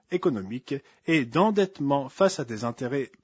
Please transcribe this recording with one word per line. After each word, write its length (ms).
économique 640
et 180
d'endettement 840
face 300
à 60
des 180
intérêts 480